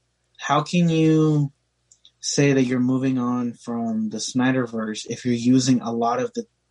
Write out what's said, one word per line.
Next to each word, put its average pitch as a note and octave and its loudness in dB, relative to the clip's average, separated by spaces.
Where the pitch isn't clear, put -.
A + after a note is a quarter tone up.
how D3 0
can E3+ 0
you D#3 2
say C#3+ 0
that C3 4
you're B2 0
moving C3 0
on B2 -4
from A2+ -6
the A2 -8
Snyderverse A#2 -2
if A#2+ -8
you're B2 0
using B2 2
a G#2+ -6
lot A#2 0
of B2 -4
the, A#2 -8